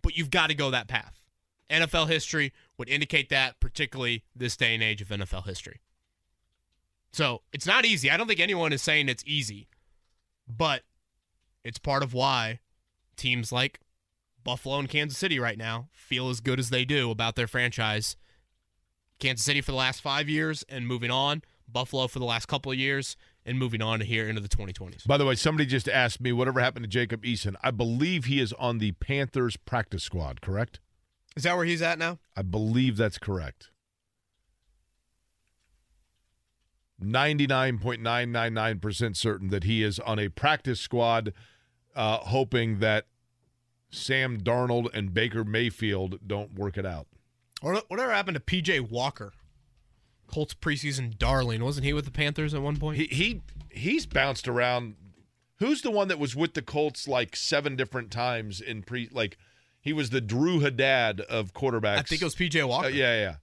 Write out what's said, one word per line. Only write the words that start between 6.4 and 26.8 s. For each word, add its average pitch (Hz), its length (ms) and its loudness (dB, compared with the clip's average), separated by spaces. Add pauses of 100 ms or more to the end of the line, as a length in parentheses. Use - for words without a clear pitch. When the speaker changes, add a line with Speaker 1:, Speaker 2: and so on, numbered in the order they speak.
Speaker 1:
So, 131 300 0 (100)
it's 143 140 -8
not 226 200 6
easy. 139 260 4
I 165 60 4
don't 226 100 0
think 208 120 2
anyone 170 340 2
is 135 80 -2
saying 151 280 2
it's 123 160 -4
easy, 123 420 -6 (800)
but 131 360 0 (800)
it's 117 160 -10
part 139 240 2
of 123 100 -4
why 123 460 2 (580)
teams 123 340 -2
like 127 280 0 (680)
Buffalo 131 340 -4
and 139 80 -2
Kansas 147 300 -2
City 165 220 0
right 117 180 -2
now 113 340 -6
feel 127 380 -4
as 123 100 -4
good 127 200 0
as 120 100 -4
they 127 160 2
do 127 260 2
about 113 240 -2
their 120 120 0
franchise. 113 680 0 (1040)
Kansas 127 240 0
City 143 160 2
for 139 120 -4
the 131 60 -2
last 131 240 0
five 147 280 -2
years 156 400 -2
and 127 180 -6
moving 120 240 -2
on. 143 300 0 (260)
Buffalo 127 400 -2
for 131 120 -8
the 123 60 -2
last 117 200 -2
couple 139 260 -4
of 131 60 -2
years 135 400 -2 (260)
and 123 140 -4
moving 117 240 0
on 110 200 0
here 110 280 -2
into 110 100 -4
the 101 80 -8
twenty 98 240 0
twenties. 90 320 -14
Speaker 2:
By 139 140 4
the 143 80 6
way, 131 80 4
somebody 151 320 2
just 127 240 0
asked 123 320 2
me 123 100 0
whatever 127 280 2
happened 123 240 0